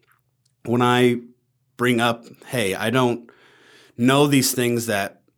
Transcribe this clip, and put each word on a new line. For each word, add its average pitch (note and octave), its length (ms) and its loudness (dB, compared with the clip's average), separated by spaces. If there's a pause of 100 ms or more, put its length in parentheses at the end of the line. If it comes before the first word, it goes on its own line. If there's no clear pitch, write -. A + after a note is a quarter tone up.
(640)
when A#2+ 160 0
I B2 360 2 (600)
bring A#2+ 220 0
up, A#2 240 -2 (240)
"Hey, G#2+ 280 -4
I G#2+ 140 -6
don't A#2+ 400 0 (680)
know C#3 300 2
these C3+ 260 0
things A#2+ 320 -2
that, G2+ 360 -4 (160)